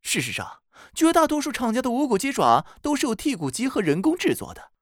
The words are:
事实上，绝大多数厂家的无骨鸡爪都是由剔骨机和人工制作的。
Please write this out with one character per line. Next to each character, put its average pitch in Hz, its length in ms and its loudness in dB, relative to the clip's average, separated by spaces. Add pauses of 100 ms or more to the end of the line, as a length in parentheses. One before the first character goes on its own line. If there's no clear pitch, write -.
事 - 200 -4
实 123 120 -6
上， - 280 -10 (320)
绝 320 180 4
大 339 140 4
多 302 160 -2
数 294 100 -6
厂 226 220 -4
家 254 80 0
的 254 80 -2
无 262 180 -2
骨 294 100 0
鸡 277 160 -2
爪 131 320 4 (160)
都 294 140 0
是 269 120 -2
由 226 80 -2
剔 277 200 -2
骨 156 140 -4
机 233 180 -4
和 262 140 -2
人 160 200 2
工 311 160 2
制 - 180 0
作 - 180 -12
的。 - 180 -20 (100)